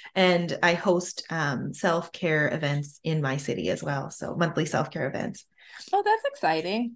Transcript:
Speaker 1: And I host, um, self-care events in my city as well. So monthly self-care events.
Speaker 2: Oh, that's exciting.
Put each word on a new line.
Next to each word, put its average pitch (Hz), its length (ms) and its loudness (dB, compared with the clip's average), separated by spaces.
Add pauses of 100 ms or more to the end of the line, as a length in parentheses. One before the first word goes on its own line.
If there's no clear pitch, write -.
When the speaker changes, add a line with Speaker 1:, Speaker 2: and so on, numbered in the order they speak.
(160)
Speaker 1:
And 175 480 4
I 170 100 6
host, 175 560 2
um, 147 420 -2
self-care 165 800 2
events 143 520 -2
in 156 180 0
my 139 140 0
city - 340 -2
as - 120 -2
well. 143 280 -4
So - 240 -8
monthly 160 320 0
self-care 143 420 -2
events. - 380 -6 (460)
Speaker 2:
Oh, 403 120 4
that's 440 220 2
exciting. 202 680 0